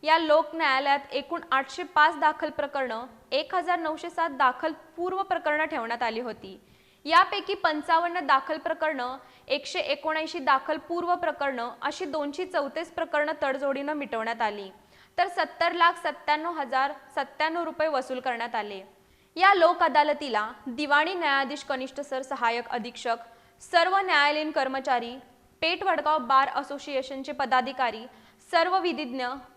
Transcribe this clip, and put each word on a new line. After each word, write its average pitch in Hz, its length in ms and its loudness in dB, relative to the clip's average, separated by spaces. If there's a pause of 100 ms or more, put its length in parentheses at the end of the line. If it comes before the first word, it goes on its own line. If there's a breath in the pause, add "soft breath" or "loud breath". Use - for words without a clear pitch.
या 311 140 4
लोक 311 380 4
न्यायालयात 285 440 2 (120)
एकूण 285 300 -6 (100)
आठशे 269 320 -2
पाच 320 360 4
दाखल 302 300 2
प्रकरणं, 262 560 -4 (260)
एक 294 240 -2
हजार 349 240 0
नऊशे 320 300 -6
सात 339 200 -2
दाखल 269 440 2 (240)
पूर्व 370 260 -4
प्रकरणं 311 420 0
ठेवण्यात 233 380 -4
आली 220 160 -2
होती. 208 400 -12 (460 soft breath)
यापैकी 370 480 4
पंचावन्न 339 640 0
दाखल 277 380 2
प्रकरणं, 311 600 -4 (300 loud breath)
एकशे 294 320 -4
एकोणऐंशी 311 600 -4
दाखल 277 380 0
पूर्व 349 380 -4
प्रकरणं 277 560 -4 (100)
अशी 294 240 -6
दोनशे 294 400 -6
चौतीस 330 460 -4
प्रकरणं 311 400 -2 (100)
तडजोडीनं 277 520 -2
मिटवण्यात 226 480 -6
आली, 208 280 -4 (480 soft breath)
तर 359 100 4
सत्तर 349 460 0
लाख 339 200 6
सत्त्याण्णव 311 580 -2
हजार 269 400 -2 (240)
सत्त्याण्णव 311 480 -2
रुपये 320 240 -2
वसूल 262 320 -2
करण्यात 233 360 -4
आले. 208 260 -6 (540 soft breath)
या 381 180 8
लोक 349 300 6
अदालतीला 294 680 2 (160)
दिवाणी 294 460 2
न्यायाधीश 285 500 0
कनिष्ठ 262 380 -6
सर 269 200 -6
सहाय्यक 240 460 -2
अधीक्षक, 240 500 -6 (440 loud breath)
सर्व 370 360 4
न्यायालयीन 311 540 2
कर्मचारी, 262 680 -2 (440)
पेठ 339 220 0
वडगाव 311 360 2
बार 269 360 4
असोसिएशनचे 277 760 -6
पदाधिकारी, 254 720 0 (460 loud breath)
सर्व 359 280 4
विधिज्ञ 262 460 -4 (320)